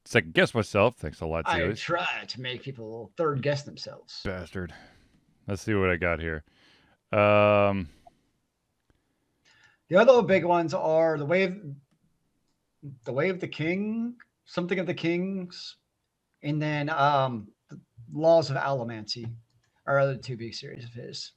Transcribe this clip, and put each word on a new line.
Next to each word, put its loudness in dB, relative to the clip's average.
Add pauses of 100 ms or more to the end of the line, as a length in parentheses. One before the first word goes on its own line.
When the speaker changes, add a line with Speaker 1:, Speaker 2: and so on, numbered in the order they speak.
Speaker 1:
second 0
guess 4
myself. 2
Thanks -10
a -6
lot, -4
Speaker 2:
I 0
Speaker 1:
Zeus. -2
Speaker 2:
try -4
to -14
make -10
people -14
third -2
guess -2
themselves. -16
Speaker 1:
Bastard. -8 (760)
Let's -6
see 0
what 4
I 2
got 0
here. -6 (680)
Um, 4 (2000)
Speaker 2:
The 4
other 8
big 2
ones 2
are 2
The -4
Way 2
of, -2 (1500)
The -6
Way 0
of -4
the -6
King, -4 (300)
something -4
of -4
the -2
Kings, -4 (640)
and -2
then, -2
um, 2 (220)
The -18 (320)
Laws 4
of -2
Allomancy -6 (540)
are 2
other 0
two -12
big -12
series -14
of -18
his. -16